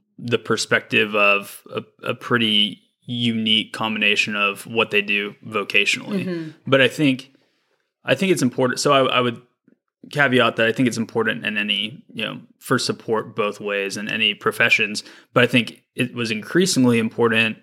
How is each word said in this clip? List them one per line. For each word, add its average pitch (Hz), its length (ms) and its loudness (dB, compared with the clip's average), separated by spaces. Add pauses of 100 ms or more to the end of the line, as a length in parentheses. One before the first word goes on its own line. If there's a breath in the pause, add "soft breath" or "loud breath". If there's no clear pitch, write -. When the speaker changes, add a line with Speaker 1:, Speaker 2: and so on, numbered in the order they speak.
(200)
Speaker 1:
the 123 180 -4
perspective 110 800 0
of 101 480 0 (100)
a, 117 80 -6 (220)
a - 100 -4
pretty 107 680 0 (220)
unique 113 720 0
combination 107 640 0
of 101 320 -2
what 113 240 0
they 104 100 2
do 101 320 -2 (100)
vocationally. 110 800 -2
Speaker 2:
Mm-hmm. 165 240 -8 (180)
Speaker 1:
But 135 140 4
I 127 60 4
think, 135 440 0 (760)
I 131 80 2
think 190 180 0
it's 139 120 2
important. 123 360 0
So 147 140 2
I, 131 240 2
I 127 40 2
would 120 200 -2 (680)
caveat 123 460 2
that 113 100 4
I 113 40 2
think 127 160 2
it's 113 100 -2
important 113 480 -2
in 107 120 -2
any, 104 460 -4 (100)
you 110 100 -8
know, 101 160 -8 (200)
for - 180 0
support 113 580 -4
both 104 240 -4
ways 101 380 -4
in 104 100 -8
any 107 280 0
professions. 107 680 0 (300 loud breath)
But 123 100 6
I 120 40 4
think 120 340 0 (140)
it 120 180 -4
was 120 160 -6
increasingly 123 720 2
important 113 640 0